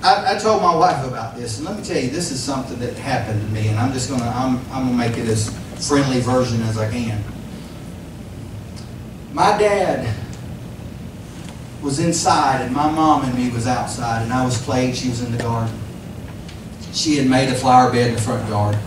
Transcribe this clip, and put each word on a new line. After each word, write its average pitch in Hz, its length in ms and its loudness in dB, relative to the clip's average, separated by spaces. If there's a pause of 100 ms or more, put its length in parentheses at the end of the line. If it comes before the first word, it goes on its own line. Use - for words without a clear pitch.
I, 202 320 4
I 208 40 -2
told 214 220 4
my - 120 4
wife 131 320 4
about 120 300 -6
this, 120 220 -6
and 156 100 -6
let 214 100 -6
me - 60 -10
tell 175 140 -2
you, 131 120 0
this 170 220 -4
is - 100 -4
something - 380 -4
that 120 180 -4
happened 110 440 -2
to 104 60 -4
me, 107 200 0
and 107 100 2
I'm 131 140 2
just 131 180 -2
gonna, 120 240 0
I'm, 127 240 0 (140)
I'm 131 140 -2
gonna 123 120 2
make 113 200 0
it 117 100 -2
as 107 220 0 (360)
friendly 135 360 4
version 117 420 2
as 110 140 0
I 107 120 0
can. 226 320 -2 (2000)
My 196 260 4
dad 202 500 4 (1700)
was 143 180 -2
inside, - 600 4
and 123 120 -2
my 147 160 2
mom 151 360 4
and 123 100 0
me 123 160 2
was 117 160 -2
outside, 120 560 -2
and 117 100 -2
I 127 100 2
was 123 180 0
playing. 123 340 2
She 127 140 -2
was 117 120 -2
in 117 100 -4
the 113 100 -2
garden. 113 360 -2 (1120)
She - 260 2
had - 120 4
made 262 200 4
a - 60 0
flower 127 360 6
bed 120 180 4
in - 60 0
the - 60 0
front - 280 -2
yard. 104 380 2